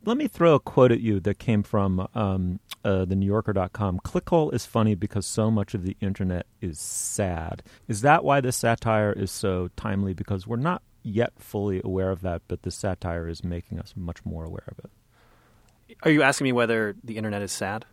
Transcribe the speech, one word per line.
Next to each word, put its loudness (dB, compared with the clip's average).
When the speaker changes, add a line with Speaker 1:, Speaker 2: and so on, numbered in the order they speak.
Speaker 1:
Let 2
me -2
throw 6
a 4
quote 6
at 2
you 2
that -2
came 0
from, 0
um, 0
uh, 2
the 0
New 2
Yorker 0
dot 0
com. -2
"Clickhole 0
is -2
funny 2
because -4
so 0
much 0
of -4
the -4
internet -2
is -8
sad." -6
Is -4
that 6
why 4
the -2
satire 2
is -4
so -2
timely? -2
Because -4
we're -4
not -2
yet 0
fully -2
aware 0
of -4
that, -4
but -6
the -4
satire -4
is -8
making -6
us -12
much -10
more -8
aware -12
of -16
it. -20
Speaker 2:
Are 4
you 6
asking 2
me 2
whether 2
the -10
internet -4
is -6
sad? -6